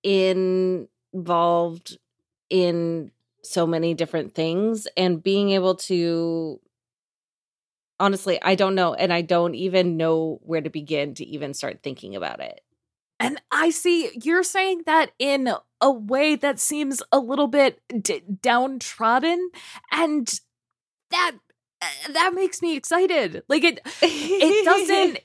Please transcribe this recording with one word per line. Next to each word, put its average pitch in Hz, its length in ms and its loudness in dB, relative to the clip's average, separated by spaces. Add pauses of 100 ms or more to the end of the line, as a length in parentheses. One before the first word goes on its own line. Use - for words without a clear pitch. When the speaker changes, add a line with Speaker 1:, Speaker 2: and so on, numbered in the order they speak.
Speaker 1:
involved 185 2000 0 (500)
in 170 600 0 (320)
so 170 240 0
many 165 260 0
different 160 420 -4
things, 196 640 -2
and 180 260 0
being 196 280 2
able 185 240 2
to, 165 880 -2 (1400)
honestly, 190 400 0
I 190 140 2
don't 190 200 2
know. 175 200 2
And 175 180 0
I 170 80 2
don't 170 340 0
even 175 440 0
know 160 440 0
where 160 200 -4
to 156 80 -8
begin 147 460 -4
to 156 100 -12
even 143 260 -10
start - 300 -10
thinking 98 340 -12
about 80 240 -8
it. 50 220 -14 (560)
Speaker 2:
And 262 220 -4 (100)
I 320 200 2
see 339 400 0 (120)
you're 339 200 0
saying 381 440 -2
that 320 320 2
in 269 320 0 (300)
a 269 100 6
way 262 460 0
that 285 240 -2
seems 285 420 -2 (100)
a 277 60 6
little 269 280 0
bit 269 340 2 (220)
d-, 175 200 -4 (200)
downtrodden, 262 1080 0 (400)
and 302 500 0 (680)
that, 349 220 0 (480)
uh, 175 60 -4 (260)
that 349 220 2
makes 370 260 -2
me 330 160 -2
excited. 320 720 0
Like, 285 160 4
it, 330 160 2 (220)
it 339 640 4
Speaker 1:
<laughs> - 20 4
Speaker 2:
doesn't 370 580 4